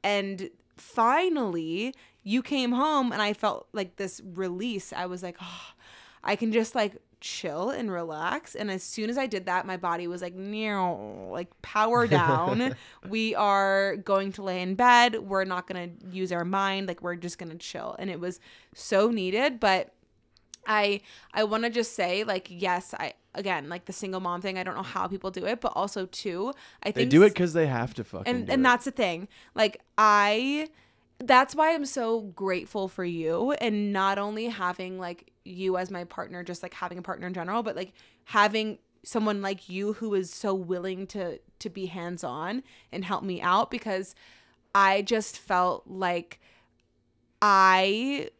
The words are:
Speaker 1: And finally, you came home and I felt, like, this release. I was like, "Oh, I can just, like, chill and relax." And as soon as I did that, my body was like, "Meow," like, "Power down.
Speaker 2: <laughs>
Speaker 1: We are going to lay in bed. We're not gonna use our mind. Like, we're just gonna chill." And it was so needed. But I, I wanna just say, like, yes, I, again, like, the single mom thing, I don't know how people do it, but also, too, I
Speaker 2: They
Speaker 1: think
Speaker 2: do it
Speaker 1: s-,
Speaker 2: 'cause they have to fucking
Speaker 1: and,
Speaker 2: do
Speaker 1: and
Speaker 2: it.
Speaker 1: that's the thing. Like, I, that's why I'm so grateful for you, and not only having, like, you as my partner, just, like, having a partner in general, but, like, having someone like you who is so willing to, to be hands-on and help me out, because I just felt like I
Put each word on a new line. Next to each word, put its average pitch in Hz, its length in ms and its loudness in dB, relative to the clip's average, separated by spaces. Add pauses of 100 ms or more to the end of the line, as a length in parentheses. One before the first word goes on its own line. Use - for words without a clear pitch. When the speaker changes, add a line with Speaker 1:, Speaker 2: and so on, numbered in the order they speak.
Speaker 1:
And 196 460 -2 (280)
finally, 233 1160 0 (300)
you 233 180 0
came 254 300 -2
home 262 400 2
and 214 100 -2
I 208 120 0
felt, - 400 -2
like, 196 240 -6
this 190 260 -8
release. 190 720 -6
I 180 140 -6
was 180 160 -10
like, 175 180 -12
"Oh, 175 220 -14 (600)
I 208 120 0
can 220 160 -2
just, 220 240 2
like, 208 220 0 (240)
chill 175 500 -4
and 214 200 -4
relax." 170 640 -4
And 214 140 -4
as 190 140 -4
soon 220 260 -4
as 240 80 -2
I 269 80 0
did 196 220 -6
that, 185 180 0
my 185 120 -6
body 175 300 -2
was 175 140 -6
like, 180 140 -8
"Meow," 185 960 -4
like, 170 180 -8 (140)
"Power 233 420 2
down. 202 680 4 (140)
Speaker 2:
<laughs> - 200 -18
Speaker 1:
We 220 240 0
are 196 640 4
going 196 360 0
to 208 100 -12
lay 185 180 -4
in 185 140 -2
bed. 240 480 8
We're 190 220 0
not 180 200 -6
gonna 180 240 -8 (220)
use 185 200 -4
our 170 140 0
mind. 196 420 0
Like, 175 140 -6
we're 175 140 -4
just 175 240 -10
gonna 165 160 -12
chill." - 420 -10
And 190 140 -6
it - 80 -8
was 180 200 -6 (360)
so 208 340 2
needed. 226 500 0
But 190 320 2 (760)
I, 202 340 2 (300)
I 214 120 0
wanna 220 260 0
just 226 240 -2
say, 185 300 0
like, 190 260 -4
yes, 180 460 -4
I, - 180 -8 (220)
again, 175 340 -4
like, 175 160 -10
the 190 80 -10
single 190 260 -6
mom 180 220 -4
thing, 190 160 -6
I 185 60 -4
don't 185 120 -6
know 165 60 -6
how 190 260 -4
people 190 220 -6
do 180 160 -8
it, 233 160 -2
but 240 140 -2
also, 190 320 -4
too, 202 460 -6 (280)
I 196 80 -4
Speaker 2:
They 131 120 0
Speaker 1:
think 127 100 4
Speaker 2:
do 156 100 10
it 208 60 12
Speaker 1:
s-, 202 60 6
Speaker 2:
'cause 180 200 0
they 160 140 4
have 117 280 0
to 117 80 -6
fucking - 320 -4
Speaker 1:
and, 247 120 -6
Speaker 2:
do - 60 -2
Speaker 1:
and 262 80 4
Speaker 2:
it. - 20 4
Speaker 1:
that's 247 220 4
the 277 60 -4
thing. 180 360 -2 (260)
Like, 214 260 2 (200)
I, 220 680 4 (500)
that's 254 340 6
why 311 220 6
I'm 294 100 -2
so 226 360 -2
grateful 190 680 -4
for 185 180 -6
you, 175 460 0 (100)
and 208 320 0
not 196 240 2
only 214 300 -4
having, 185 500 -6
like, 175 340 -12 (120)
you 185 340 -2
as 180 140 -4
my 175 120 -8
partner, 175 400 -10
just, 175 200 -10
like, 180 100 -14
having 180 240 -10
a 175 60 -12
partner 180 240 -8
in 180 80 -6
general, 185 260 -4
but, 214 140 -6
like, 185 180 -10 (300)
having 214 560 2 (240)
someone 214 400 -2
like 196 260 -6
you 196 240 -2
who 214 220 -4
is 185 180 -2
so 196 220 -2
willing 185 500 -4
to, 180 320 -8 (220)
to 214 100 -8
be 185 160 -8
hands-on 175 800 -8 (280)
and 185 140 -6
help 190 180 -4
me 185 160 -4
out, 185 300 4
because 202 460 -6 (580)
I 196 300 6
just 214 340 -2
felt 180 480 0
like 175 540 -4 (1040)
I 196 880 6 (100)